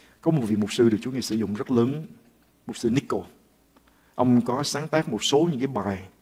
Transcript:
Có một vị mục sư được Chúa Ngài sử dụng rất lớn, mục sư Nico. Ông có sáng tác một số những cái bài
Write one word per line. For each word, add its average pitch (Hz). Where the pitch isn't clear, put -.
Có 160
một 147
vị 107
mục 104
sư 120
được 104
Chúa 127
Ngài 127
sử 113
dụng 104
rất 123
lớn, 131
mục -
sư 117
Nico. 113
Ông 123
có 143
sáng 147
tác 156
một 107
số 151
những 123
cái 135
bài 98